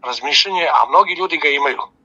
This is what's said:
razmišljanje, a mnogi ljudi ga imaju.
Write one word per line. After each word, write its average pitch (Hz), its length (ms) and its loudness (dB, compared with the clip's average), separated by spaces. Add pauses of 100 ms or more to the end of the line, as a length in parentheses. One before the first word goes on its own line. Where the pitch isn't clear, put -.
razmišljanje, 160 640 -2
a 135 220 4
mnogi 175 240 4
ljudi 175 240 -4
ga 147 120 -2
imaju. 143 320 -2 (240)